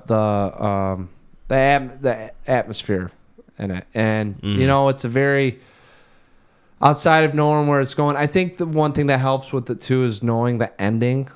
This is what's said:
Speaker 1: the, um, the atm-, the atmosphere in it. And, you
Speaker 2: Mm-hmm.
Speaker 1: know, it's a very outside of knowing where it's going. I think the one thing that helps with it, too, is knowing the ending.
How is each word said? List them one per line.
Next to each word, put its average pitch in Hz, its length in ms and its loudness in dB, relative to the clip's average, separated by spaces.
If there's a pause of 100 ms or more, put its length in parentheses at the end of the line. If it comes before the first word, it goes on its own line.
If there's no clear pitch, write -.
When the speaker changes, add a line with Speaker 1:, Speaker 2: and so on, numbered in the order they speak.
Speaker 1:
the, 104 580 0
um, 95 440 -2 (400)
the 131 60 0
atm-, 135 460 0
the 110 300 -4 (160)
atmosphere 107 640 -2 (480)
in 101 120 -6
it. 90 220 -8
And, 107 480 -2
you 101 160 -6
Speaker 2:
Mm-hmm. 131 100 4
Speaker 1:
know, 139 220 2
it's 135 160 -2
a 120 40 -4
very 139 500 0 (1200)
outside 156 440 4
of 147 80 0
knowing 151 340 2
where 143 140 2
it's 135 120 -2
going. 147 220 0
I 147 120 0
think 180 300 -2
the 175 80 -4
one 151 280 0
thing 147 140 0
that 135 120 4
helps 135 320 -2
with 127 180 -4
it, 117 120 -8
too, 127 220 2
is 113 200 -2
knowing 117 360 0
the - 220 -6
ending. 120 540 0